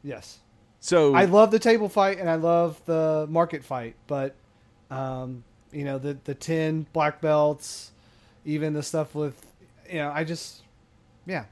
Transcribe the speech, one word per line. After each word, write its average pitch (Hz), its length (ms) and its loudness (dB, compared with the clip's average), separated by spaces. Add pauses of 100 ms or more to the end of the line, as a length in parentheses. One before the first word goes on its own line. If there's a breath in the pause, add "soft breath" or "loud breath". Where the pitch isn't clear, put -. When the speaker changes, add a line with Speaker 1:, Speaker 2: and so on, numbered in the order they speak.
Speaker 1:
yes. - 360 -14 (400)
Speaker 2:
So 151 360 4
Speaker 1:
I 190 100 8
love 208 260 6
the 226 80 2
table 226 300 2
fight 196 300 0
and 175 100 -2
I 165 60 2
love 170 500 0
the 156 440 0
market 160 340 0
fight, 120 320 -8 (120)
but, 139 280 -6 (560 soft breath)
um, 131 520 -10 (280)
you 147 120 -8
know, 135 140 -4
the, 143 260 -6
the 143 120 -8
ten 160 580 -2
black 151 280 0
belts, 151 680 0 (540 soft breath)
even 151 280 -4
the 147 100 -4
stuff 156 320 -4
with, 147 300 -6 (440)
you 175 80 -8
know, 147 160 -4
I 156 100 -2
just, - 400 -10 (600)
yeah. 160 260 -8